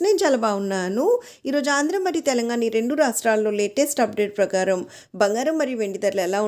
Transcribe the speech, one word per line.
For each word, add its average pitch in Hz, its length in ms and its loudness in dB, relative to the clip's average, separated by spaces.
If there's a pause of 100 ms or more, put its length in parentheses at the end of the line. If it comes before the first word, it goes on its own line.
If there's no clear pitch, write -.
నేను 403 180 4
చాలా 285 240 4
బాగున్నాను. 196 580 -2 (460)
ఈరోజు 277 280 0
ఆంధ్ర 302 280 0
మరియు 339 240 -2
తెలంగాణ 233 380 0
ఈ - 100 -2
రెండు 233 240 0
రాష్ట్రాల్లో 220 580 2
లేటెస్ట్ 262 460 0
అప్‌డేట్ 208 340 -2
ప్రకారం 190 400 0 (420)
బంగారం 233 400 2
మరియు 262 200 -2
వెండి 196 220 -4
ధరలు 196 240 0
ఎలా 190 200 0